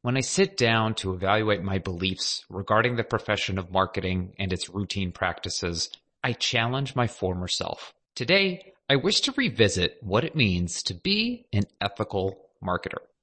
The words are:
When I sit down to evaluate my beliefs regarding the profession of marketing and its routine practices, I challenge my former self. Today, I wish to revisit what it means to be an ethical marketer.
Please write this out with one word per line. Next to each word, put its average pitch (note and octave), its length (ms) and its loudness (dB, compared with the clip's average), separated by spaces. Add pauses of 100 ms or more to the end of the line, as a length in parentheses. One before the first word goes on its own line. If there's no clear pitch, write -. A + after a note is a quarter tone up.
When B2+ 140 0
I C3+ 40 2
sit F#3+ 360 0
down A2+ 400 4
to F#2+ 160 -2
evaluate G2 500 2
my F#2+ 160 0
beliefs F#2 680 -4
regarding A2 460 2
the A#2 80 0
profession G2+ 560 0
of F#2 140 -6
marketing F#2 640 0
and F#2 140 -2
its F2 160 -4
routine F#2+ 420 -4
practices, E2+ 800 -4 (320)
I B2+ 100 -2
challenge B2 640 0
my A#2+ 140 2
former F2+ 400 -2
self. - 440 -6 (220)
Today, F#3 600 0 (140)
I C#3 80 6
wish C3+ 260 2
to C4+ 140 -2
revisit G#2+ 680 2
what G#2+ 200 2
it D#3+ 140 -6
means F2+ 480 2
to - 100 -4
be G#3+ 580 -2
an G#2 120 2 (160)
ethical G2 680 -4 (140)
marketer. - 400 -4 (200)